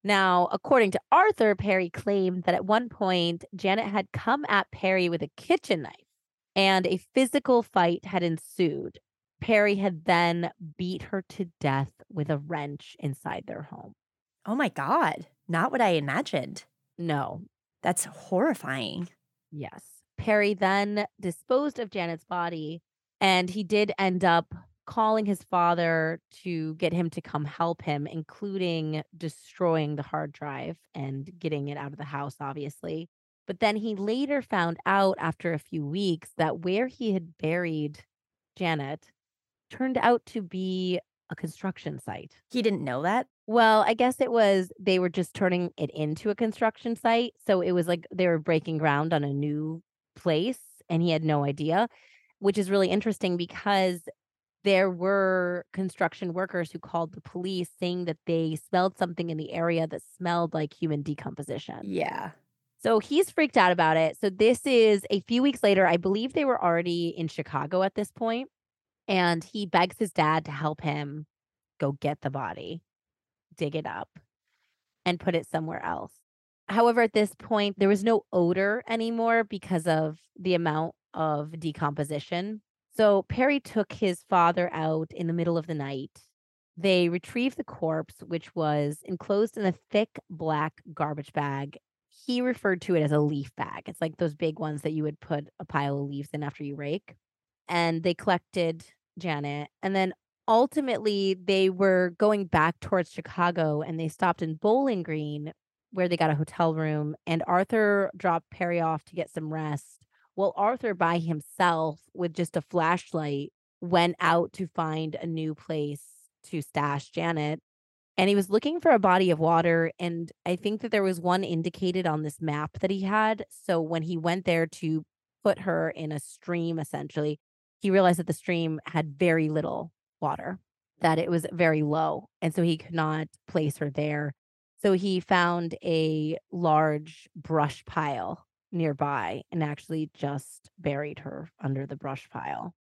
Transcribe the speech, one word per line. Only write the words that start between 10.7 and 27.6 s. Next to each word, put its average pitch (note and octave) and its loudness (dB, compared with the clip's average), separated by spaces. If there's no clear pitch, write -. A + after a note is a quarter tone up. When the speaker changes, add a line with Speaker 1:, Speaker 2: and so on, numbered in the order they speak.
Speaker 1:
beat F3+ -6
her F#3+ -6
to F3+ -8
death C3+ 0
with D3+ -4
a D#3 0
wrench D3 -8
inside - -6
their - -10
home. - -18
Speaker 2:
Oh G#3 -4
my C4 0
God. E3+ -2
Not F3 0
what B3 -2
I G#3 4
imagined. D3+ -2
Speaker 1:
No. D#3+ -4
Speaker 2:
That's - 0
horrifying. F3 -4
Speaker 1:
Yes. - -14
Perry G#3 2
then G3+ 0
disposed B3+ -2
of A3 -6
Janet's E3+ -6
body, E3+ -6
and F#3 4
he G3+ -4
did G#3 2
end F#3 2
up E3+ 4
calling A3 0
his G3+ -2
father E3+ 2
to D#3+ -4
get E3 0
him E3+ 0
to E3+ -8
come D3+ -6
help E3+ -4